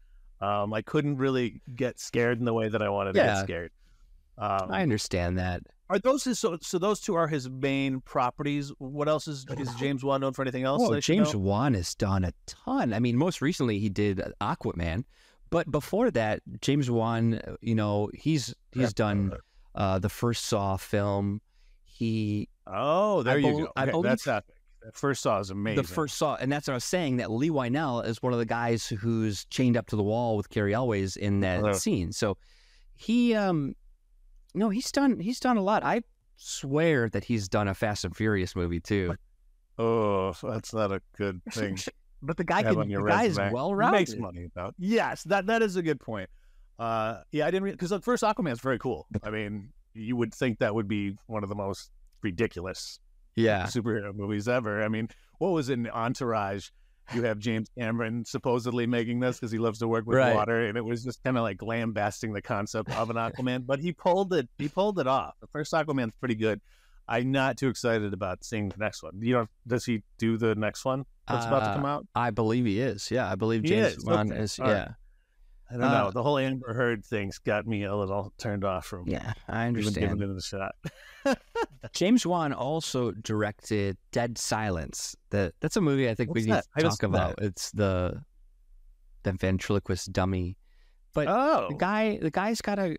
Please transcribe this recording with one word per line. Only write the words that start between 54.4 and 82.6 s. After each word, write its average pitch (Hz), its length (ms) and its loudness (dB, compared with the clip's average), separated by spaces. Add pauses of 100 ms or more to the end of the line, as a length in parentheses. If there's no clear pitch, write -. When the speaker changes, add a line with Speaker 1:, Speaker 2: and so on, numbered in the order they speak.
Speaker 1:
ever. 110 360 0
I 107 40 0
mean, 110 220 -2 (300)
what 180 100 0
was 151 200 0
in 120 200 0
Entourage? 113 800 -2 (460)
You 117 80 0
have 107 160 0
James 110 280 -2 (100)
Cameron 117 480 -2
supposedly 123 600 0
making 120 340 0
this 127 200 0
'cause 110 120 -6
he 113 60 -2
loves 110 220 0
to 117 80 0
work 113 180 0
with 117 120 4
Speaker 2:
Right. 123 180 6
Speaker 1:
water, 113 320 2
and 104 100 -2
it 113 80 -4
was 117 180 -4
just 123 200 -10
kinda, 127 180 2
like, 101 220 -2
lambasting 110 680 -2
the 101 80 -4
concept 104 500 -4
of 113 180 -2
an 117 60 -4 (100)
Speaker 2:
<laughs> 127 220 -4
Speaker 1:
Aquaman, 127 180 -2
but 135 140 -2
he 170 140 -4
pulled 185 400 2
it, 139 140 0 (120)
he 143 100 -4
pulled 196 300 0
it 127 80 0
off. 131 340 0
The 110 60 -20
first 147 260 -6
Aquaman's 143 460 0
pretty 123 160 0
good. 110 260 2 (460)
I'm 123 240 2
not 135 260 2
too 135 100 0
excited 110 460 0
about 92 320 -4
seeing 104 240 -2
the 95 80 -10
next 104 260 -4
one. 85 180 -12
You 120 120 2
know, 117 140 2 (200)
does 117 180 0
he 113 180 0 (140)
do 113 200 2
the 110 180 4
next 107 300 -4
one 135 200 -2 (220)
that's 120 180 0
about 120 200 2
to 104 60 0
Speaker 2:
Uh, 98 40 -2
Speaker 1:
come 143 100 0
out? - 300 -4
Speaker 2:
I 120 140 2
believe 113 360 2
he 101 140 2
is. 127 320 -2
Yeah, 110 180 0
I 98 60 -2
believe 110 280 0
Speaker 1:
He 156 60 0
Speaker 2:
James 202 280 2
Speaker 1:
is. - 80 -12
Speaker 2:
Wan 175 260 2
Speaker 1:
Okay. - 100 -4
Speaker 2:
is, - 180 -4
Speaker 1:
All - 80 0
right. - 60 4
Speaker 2:
yeah. - 140 -2 (800)
Speaker 1:
I 120 80 -12
don't 120 40 0 (100)
know. 107 160 4
Speaker 2:
Uh, 95 40 -2
Speaker 1:
The 117 120 -2
whole 143 140 4
Amber 131 360 -2
Heard 120 300 0
thing's 104 360 -4
got 107 260 0
me 107 200 -2
a 98 100 -2
little 98 420 -2
turned 104 260 -4
off 92 220 -2
from 90 220 -10
Speaker 2:
Yeah, - 260 -4 (140)
I 113 220 -2
Speaker 1:
even 107 240 0
giving 104 280 0
Speaker 2:
understand. - 0 -
Speaker 1:
it 98 160 -2
a 90 40 -8
shot. 98 340 -8 (500)
<laughs> - 680 -4
Speaker 2:
James 214 320 4
Wan 165 280 0
also 131 580 -2